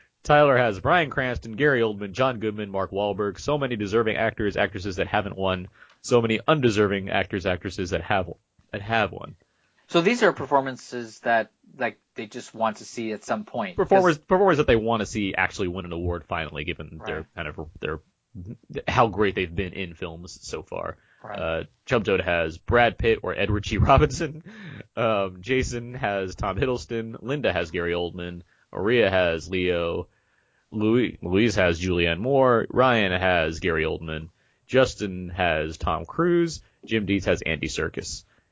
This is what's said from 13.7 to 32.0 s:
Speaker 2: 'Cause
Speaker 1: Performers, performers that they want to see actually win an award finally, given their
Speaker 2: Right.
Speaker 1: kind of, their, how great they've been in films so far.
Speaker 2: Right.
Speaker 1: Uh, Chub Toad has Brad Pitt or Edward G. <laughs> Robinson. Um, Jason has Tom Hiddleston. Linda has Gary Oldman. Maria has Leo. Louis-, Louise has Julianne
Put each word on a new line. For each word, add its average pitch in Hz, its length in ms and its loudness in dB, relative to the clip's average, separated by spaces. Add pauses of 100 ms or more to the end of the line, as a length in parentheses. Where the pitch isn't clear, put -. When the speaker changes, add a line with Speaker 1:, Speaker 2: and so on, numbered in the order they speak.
Speaker 2:
'Cause 196 80 2
Speaker 1:
Performers, 180 340 4
performers 185 400 4
that 147 80 4
they 123 100 6
want 113 240 2
to 101 60 -2
see 101 280 -2
actually 92 340 0
win 90 160 -6
an 87 80 -10
award 87 320 -4
finally, 78 400 -6
given 78 400 -10
their 80 120 -6
Speaker 2:
Right. 78 180 -10
Speaker 1:
kind 82 140 -8
of, 78 200 -12 (120)
their, 78 200 -6 (880)
how 123 200 2
great 98 260 0
they've 90 200 -4
been 92 200 -6
in 90 200 -8
films 85 480 -12
so 80 200 -10
far. 85 340 -8 (260)
Speaker 2:
Right. 110 160 -12
Speaker 1:
Uh, 82 260 -2 (200)
Chub 117 200 2
Toad 95 180 2
has 85 360 0
Brad 117 400 4
Pitt 113 240 2
or 92 160 -4
Edward 104 260 0
G. 110 140 -4
<laughs> - 0 -
Robinson. 147 640 4 (540)
Um, 98 440 0
Jason 120 540 -2
has 101 400 -2
Tom 98 240 -4
Hiddleston. 117 640 -4
Linda 117 300 -2
has 87 180 -2
Gary 85 220 -2
Oldman. 87 480 -6 (320)
Maria 101 380 2
has 85 400 2
Leo. 87 580 -2 (640)
Louis-, 110 520 0
Louise 95 320 2
has 85 260 2
Julianne 85 380 0